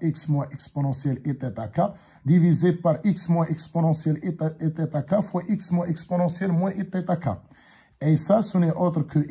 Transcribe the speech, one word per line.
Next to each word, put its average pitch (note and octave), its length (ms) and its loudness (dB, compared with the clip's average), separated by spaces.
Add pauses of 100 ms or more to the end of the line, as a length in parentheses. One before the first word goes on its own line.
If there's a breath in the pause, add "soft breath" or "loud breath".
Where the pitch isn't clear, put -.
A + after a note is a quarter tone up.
x D#3+ 260 -2
moins C#3+ 240 0
exponentielle C#3 760 -4
I C#3 100 -2
theta A2 340 -8
K E3 120 0 (420 loud breath)
divisé E3+ 500 6
par E3 300 0
x F#3 260 0
moins E3+ 180 2
exponentielle D#3+ 720 0
I F3 140 -4
theta, D#3 260 -4
I D#3+ 100 0
theta D#3 300 -2
K G3+ 220 2
fois - 240 -4
x G3+ 240 -2
moins F3 160 0
exponentielle F3 640 -2
moins F3+ 200 2
I F#3+ 160 -6
theta F3+ 280 -2
K. - 140 -4 (720 soft breath)
Et D3+ 160 4
ça, G3+ 260 2
ce - 160 -4
n'est E3 140 4
autre E3+ 280 0
que D3 280 0